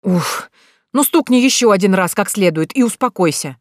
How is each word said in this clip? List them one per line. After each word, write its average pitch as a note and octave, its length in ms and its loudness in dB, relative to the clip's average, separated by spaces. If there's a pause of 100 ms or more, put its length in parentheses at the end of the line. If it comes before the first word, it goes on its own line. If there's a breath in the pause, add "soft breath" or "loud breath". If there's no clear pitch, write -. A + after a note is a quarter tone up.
"Уф, - 480 -4 (420 loud breath)
ну - 100 0
стукни B3+ 340 0
ещё B3 340 2
один F#3+ 240 2
раз F#3 180 -2
как G3+ 160 -4
следует E3+ 480 -2
и C4 60 4
успокойся", — F3 760 -2